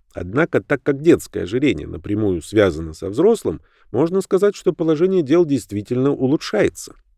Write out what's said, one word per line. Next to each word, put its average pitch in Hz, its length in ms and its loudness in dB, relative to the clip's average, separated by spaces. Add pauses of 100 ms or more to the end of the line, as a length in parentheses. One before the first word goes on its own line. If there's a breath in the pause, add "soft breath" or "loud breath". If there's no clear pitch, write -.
(120)
Однако, 104 480 -2
так 143 220 -4
как 139 180 -2
детское 123 440 2
ожирение 95 420 -2
напрямую 92 560 -4
связано 82 520 0
со 92 160 -10
взрослым, 139 500 0 (320)
можно 170 280 0
сказать, 196 360 0
что - 160 -2
положение 170 500 0
дел 160 220 2
действительно 127 640 -2
улучшается. - 880 -2 (200)